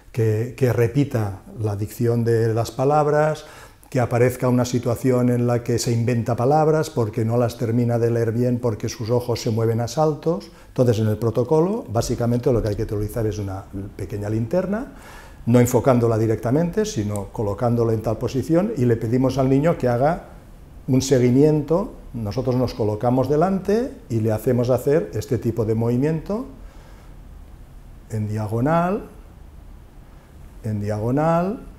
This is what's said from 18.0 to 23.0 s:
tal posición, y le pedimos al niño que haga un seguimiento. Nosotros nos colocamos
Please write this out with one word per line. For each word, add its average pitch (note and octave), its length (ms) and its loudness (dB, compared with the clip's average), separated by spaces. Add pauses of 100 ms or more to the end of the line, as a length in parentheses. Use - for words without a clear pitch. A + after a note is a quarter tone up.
tal A2 160 -2
posición, D#3+ 580 0
y B2 80 2
le A#2+ 100 4
pedimos B2 440 0
al C3 100 2
niño C#3+ 300 4
que B2 80 0
haga B2 380 0 (640)
un C3 140 4
seguimiento. C#3+ 920 4 (200)
Nosotros A#2 420 -2
nos B2 200 0
colocamos A#2+ 520 0